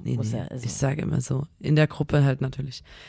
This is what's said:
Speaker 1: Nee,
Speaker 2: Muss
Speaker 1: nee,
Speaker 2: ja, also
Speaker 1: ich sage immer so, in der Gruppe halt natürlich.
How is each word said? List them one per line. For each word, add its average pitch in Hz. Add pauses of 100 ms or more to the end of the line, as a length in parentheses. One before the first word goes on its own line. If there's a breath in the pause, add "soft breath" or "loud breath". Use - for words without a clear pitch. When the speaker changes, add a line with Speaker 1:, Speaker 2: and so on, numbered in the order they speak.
Speaker 1:
Nee, 127
Speaker 2:
Muss 110
Speaker 1:
nee, 117
Speaker 2:
ja, 95
also 123
Speaker 1:
ich 120
sage 135
immer -
so, 131 (140)
in 147
der 151
Gruppe 147
halt 135
natürlich. 135 (260 loud breath)